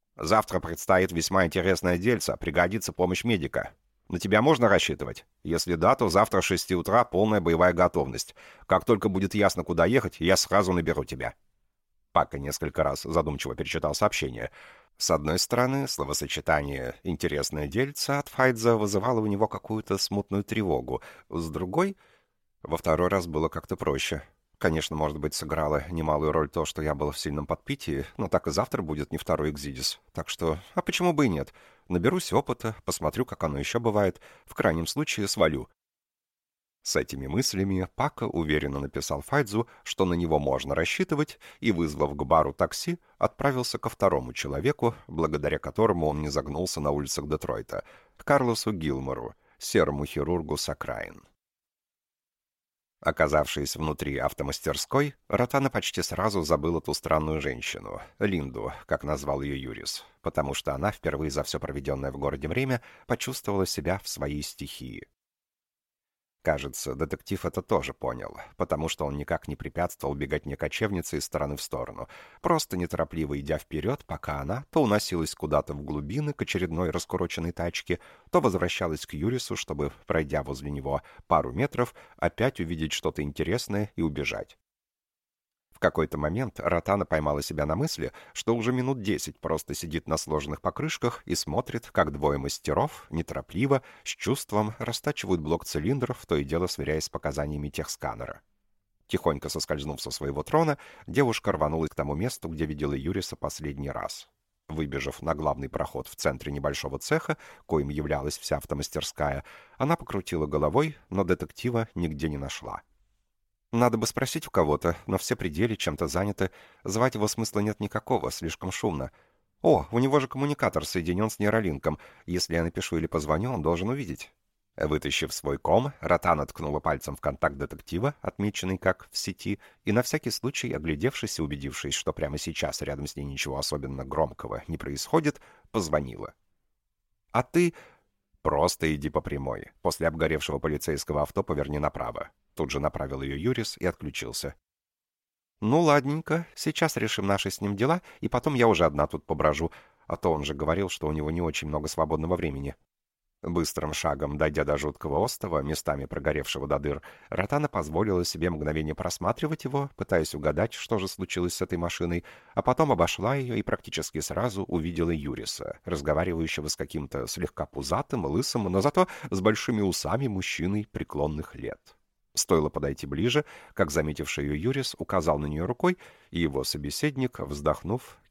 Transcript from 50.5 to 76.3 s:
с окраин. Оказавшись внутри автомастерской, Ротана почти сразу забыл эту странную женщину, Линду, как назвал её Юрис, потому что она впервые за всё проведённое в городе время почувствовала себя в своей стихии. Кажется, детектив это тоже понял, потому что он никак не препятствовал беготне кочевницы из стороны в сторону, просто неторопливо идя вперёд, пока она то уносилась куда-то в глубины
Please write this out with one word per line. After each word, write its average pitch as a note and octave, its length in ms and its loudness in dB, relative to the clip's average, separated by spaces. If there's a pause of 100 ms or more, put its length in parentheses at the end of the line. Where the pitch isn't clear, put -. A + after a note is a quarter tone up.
с - 100 -4
окраин. G1+ 560 -8 (1800)
Оказавшись D2+ 760 4
внутри D2 400 -2
автомастерской, C#2+ 1000 -2 (140)
Ротана B2+ 400 2
почти - 320 -2
сразу F#2+ 400 0
забыл D#2+ 380 2
эту C#2+ 140 -2
странную D#2 460 2
женщину, A#1+ 640 -6 (180)
Линду, C#2 540 0 (140)
как - 180 -2
назвал C#2+ 360 0
её C#2 140 -4
Юрис, B1+ 480 -8 (180)
потому C#2+ 320 -2
что C#2+ 220 -4
она E2 160 0
впервые D2+ 400 -2
за C#2+ 120 -2
всё - 180 -4
проведённое C3+ 500 -4
в C3+ 60 -10
городе C#3+ 320 -2
время B2+ 320 0 (260)
почувствовала G2+ 580 -2
себя E2+ 380 -2
в - 60 -10
своей C#2+ 320 -4
стихии. - 640 -12 (1300)
Кажется, C2+ 540 -2
детектив D#2+ 480 -4
это F2+ 180 -2
тоже D#2+ 320 0
понял, A#1+ 440 -6 (180)
потому D#2 320 0
что - 180 -2
он C#2+ 120 -4
никак D2 320 -4
не C#2+ 80 -6
препятствовал - 580 -4
беготне C#2+ 400 -4
кочевницы E2+ 640 -2
из C2+ 80 -2
стороны D2 320 -2
в - 40 -10
сторону, - 460 -8 (340)
просто D#3+ 360 0
неторопливо D#2+ 600 -2
идя D2 180 -2
вперёд, E2 480 -4
пока - 340 -6
она C#3 300 -6
то D#3+ 120 4
уносилась G#2 540 2
куда-то D2+ 380 0
в C#2+ 100 -8
глубины D2+ 480 -4